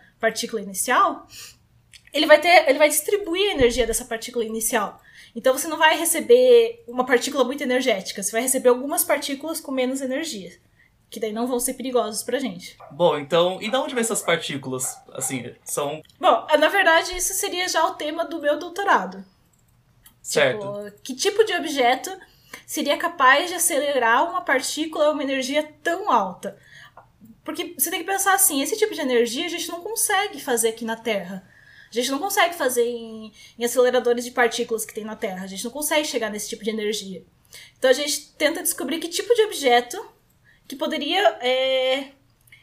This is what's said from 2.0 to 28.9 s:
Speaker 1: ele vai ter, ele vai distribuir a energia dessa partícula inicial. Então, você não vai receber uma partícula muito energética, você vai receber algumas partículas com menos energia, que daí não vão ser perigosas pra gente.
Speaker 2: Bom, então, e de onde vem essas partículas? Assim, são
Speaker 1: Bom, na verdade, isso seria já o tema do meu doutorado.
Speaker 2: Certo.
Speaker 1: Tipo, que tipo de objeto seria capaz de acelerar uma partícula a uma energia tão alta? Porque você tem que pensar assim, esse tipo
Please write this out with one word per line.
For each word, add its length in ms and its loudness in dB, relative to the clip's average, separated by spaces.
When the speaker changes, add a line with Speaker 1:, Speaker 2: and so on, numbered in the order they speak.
Speaker 1:
ele 120 2
vai 140 10
ter, 300 6
ele 100 4
vai 100 6
distribuir 600 -2
a 40 -2
energia 320 2
dessa 200 -4
partícula 400 -6
inicial. 560 -4
Então, 160 2
você 160 -2
não 100 -4
vai 200 6
receber 880 6
uma 180 -2
partícula 380 2
muito 180 -6
energética, 600 -2
você 80 -4
vai 100 -2
receber 280 2
algumas 340 0
partículas 560 -4
com 120 -12
menos 280 -2
energia, 580 -8
que 100 -14
daí 140 -4
não 120 -4
vão 140 -2
ser 140 -4
perigosas 500 -2
pra 160 -4
gente. 380 -10
Speaker 2:
Bom, 260 2
então, 440 0
e 80 -6
de 60 -2
onde 180 -2
vem 80 -2
essas 200 -2
partículas? 760 -4
Assim, 420 -8
são 360 -6
Speaker 1:
Bom, 300 4
na 120 4
verdade, 480 4
isso 160 -4
seria 340 -4
já 180 2
o 100 -2
tema 280 -4
do 160 -8
meu 180 0
doutorado. 680 -2
Speaker 2:
Certo. 380 0
Speaker 1:
Tipo, 180 -20
que 100 -10
tipo 300 2
de 100 -4
objeto 560 0
seria 320 -2
capaz 520 2
de 60 -6
acelerar 760 2
uma 120 -4
partícula 680 0
a 40 4
uma 120 -2
energia 380 -2
tão 260 -2
alta? 480 -2
Porque 340 -8
você 140 -2
tem 80 -2
que 60 -10
pensar 280 0
assim, 280 2
esse 160 -4
tipo 180 0